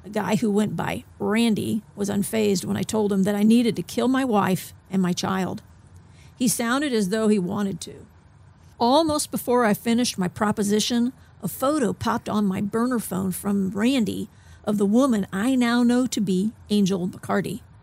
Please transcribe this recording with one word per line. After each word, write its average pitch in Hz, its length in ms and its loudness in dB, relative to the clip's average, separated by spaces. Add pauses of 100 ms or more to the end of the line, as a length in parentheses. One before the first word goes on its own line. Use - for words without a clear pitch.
A 190 40 -16
guy 208 260 -2
who 208 160 0
went 202 240 0
by - 280 -4 (140)
Randy 214 640 0 (140)
was 202 140 -4
unfazed 202 540 0
when 202 140 -4
I 185 60 -2
told 208 280 -2
him 190 120 2
that 208 120 0
I 202 60 0
needed 226 340 4
to 175 60 -6
kill 233 260 -2
my 262 160 2
wife 208 480 0 (200)
and 190 100 0
my 180 120 0
child. 190 500 -4 (760)
He 247 100 0
sounded 254 460 -2
as 208 160 0
though 220 180 0
he 208 120 4
wanted 196 420 -4
to. - 240 -16 (760)
Almost 294 520 2
before 247 340 0
I 208 80 4
finished 233 460 0
my 180 80 0
proposition, 214 840 0 (300)
a 196 60 -8
photo 262 440 0
popped 226 380 -4
on 208 160 0
my 190 160 -2
burner 226 380 -2
phone 190 320 -4
from 196 400 -2
Randy 202 580 0 (340)
of 208 140 0
the 202 80 2
woman 220 480 4
I 233 220 0
now 240 260 2
know 247 240 4
to 233 160 -2
be 190 300 0 (180)
Angel 196 380 2
McCarty. - 540 -4 (220)